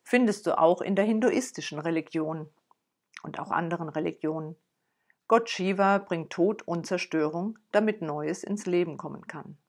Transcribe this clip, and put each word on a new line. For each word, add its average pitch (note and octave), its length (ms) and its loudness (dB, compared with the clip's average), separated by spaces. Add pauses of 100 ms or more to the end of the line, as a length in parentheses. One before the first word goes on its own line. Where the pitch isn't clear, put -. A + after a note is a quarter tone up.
findest A#3+ 460 2
du E3 100 2
auch F3 240 6
in G3 140 -2
der G3 100 4
hinduistischen A3 720 0
Religion D#3+ 720 -4 (720)
und - 160 -10
auch - 120 -8
anderen E3 380 -2
Religionen. D#3 640 -4 (720)
Gott A#3 220 4
Shiva G3 480 2
bringt F3 340 -4
Tod G3+ 300 2
und E3+ 240 -6
Zerstörung, E3+ 720 -2 (140)
damit G#3+ 300 2
Neues D3+ 420 -4
ins G#3 220 -6
Leben F3 320 2
kommen C#3+ 300 -12
kann. D3 300 -14 (120)